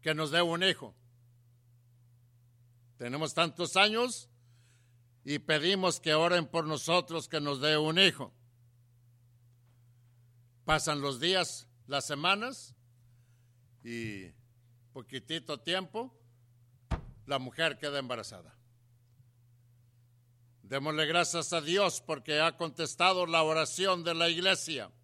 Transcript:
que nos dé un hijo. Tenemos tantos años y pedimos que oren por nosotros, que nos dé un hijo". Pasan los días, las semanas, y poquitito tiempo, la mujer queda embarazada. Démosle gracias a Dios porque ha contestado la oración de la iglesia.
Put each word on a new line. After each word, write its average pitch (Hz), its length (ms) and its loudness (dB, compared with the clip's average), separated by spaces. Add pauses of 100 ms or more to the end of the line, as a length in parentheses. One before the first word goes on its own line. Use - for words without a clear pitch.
que 156 120 -2
nos 151 180 -2
dé 165 100 4
un 170 220 2
hijo. 160 300 0 (2000)
Tenemos 135 360 -6
tantos 165 440 0
años 220 520 2 (920)
y 143 160 -4
pedimos 170 600 2
que 156 140 0
oren 170 340 4
por 165 180 -2
nosotros, 165 640 0
que 156 100 -2
nos 143 220 -2
dé 151 160 4
un 156 200 2
hijo". 190 360 4 (2250)
Pasan 151 340 0
los 139 200 -4
días, 175 480 -2 (200)
las 139 180 -4
semanas, 190 720 -4 (1080)
y 110 480 -10 (600)
poquitito 139 680 -10
tiempo, 190 600 -6 (1080)
la 139 100 -2
mujer 131 400 -4
queda 143 220 -4
embarazada. 113 560 -10 (2000)
Démosle 147 420 -2
gracias 165 480 0
a 170 80 0
Dios 175 400 0
porque 151 400 -4
ha 160 160 2
contestado 175 680 0
la 165 160 4
oración 165 600 0
de 165 120 -2
la 170 140 2
iglesia. 170 640 0 (120)